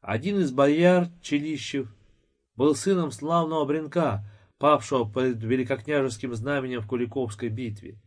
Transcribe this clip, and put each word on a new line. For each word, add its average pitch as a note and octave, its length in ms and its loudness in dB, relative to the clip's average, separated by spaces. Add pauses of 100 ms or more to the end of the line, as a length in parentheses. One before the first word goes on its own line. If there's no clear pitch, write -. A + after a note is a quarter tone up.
Один D#3+ 380 -2
из C#3+ 120 2
бояр, E3+ 560 6 (140)
Челищев, C#3+ 640 -4 (680)
был C#3+ 200 4
сыном F3 360 0
славного D#3+ 540 0
Бренка, D3 580 0 (360)
павшего C#3+ 460 2
под A#2+ 380 -2
великокняжеским B2+ 920 -2
знаменем B2+ 480 -4
в G#2+ 40 -10
Куликовской A#2+ 600 -4
битве. A2 580 -8